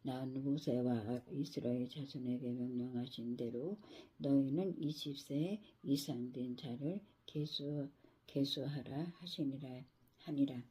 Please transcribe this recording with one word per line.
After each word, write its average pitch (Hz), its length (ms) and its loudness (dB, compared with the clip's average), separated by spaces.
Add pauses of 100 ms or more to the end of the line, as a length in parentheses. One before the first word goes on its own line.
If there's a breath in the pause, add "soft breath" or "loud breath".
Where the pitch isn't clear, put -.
난 131 400 -2
모세와 123 920 2
이스라엘 123 560 0
자손에게 123 640 -2
명령하신 123 800 -2
대로 123 420 -2 (400 loud breath)
너희는 143 640 4
이십 147 380 -2
세 170 400 0 (240 loud breath)
이상 127 480 0
된 123 240 -2
자를 143 460 -4 (240 loud breath)
계수-, 147 640 -2 (360 loud breath)
계수하라 143 920 0
하시니라, 139 680 -4 (360)
하니라. 139 520 2